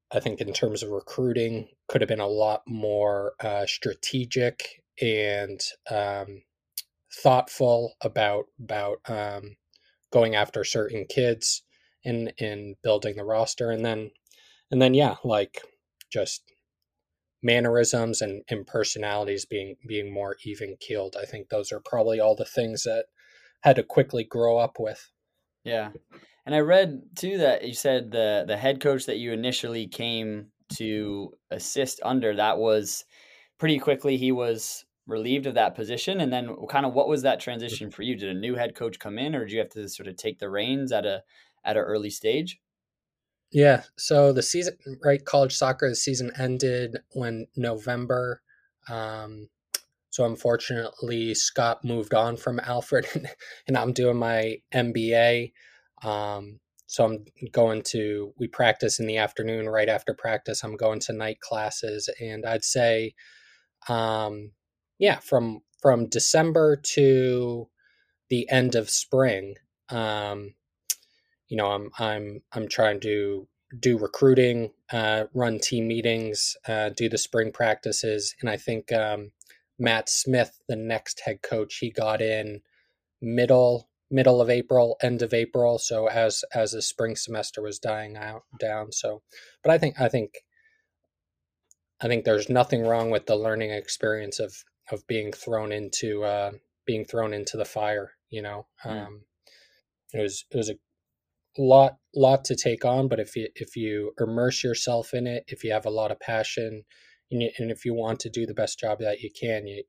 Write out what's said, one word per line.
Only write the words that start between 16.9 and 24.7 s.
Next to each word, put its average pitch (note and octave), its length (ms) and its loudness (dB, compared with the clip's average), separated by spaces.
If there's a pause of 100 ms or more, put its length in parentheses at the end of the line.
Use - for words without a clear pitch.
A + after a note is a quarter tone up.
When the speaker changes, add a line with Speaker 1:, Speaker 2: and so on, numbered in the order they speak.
Speaker 1:
mannerisms A#2 800 4
and, G2+ 260 -8
and G#2+ 160 -6
personalities G#2 800 -4
being, G2 300 -8 (120)
being G#2 240 -8
more G2+ 320 -6
even G2+ 360 -12
keeled. G2 420 -8
I G2+ 40 -10
think G#2 240 -14
those G#2 220 -4
are G#2+ 80 -8
probably A2+ 400 0
all G#2+ 160 6
the A2 100 -4
things A2+ 380 -4
that A2+ 220 -2 (560)
had C#3 140 8
to A2+ 80 2
quickly C3 400 0
grow A#2 340 2
up A#2 220 0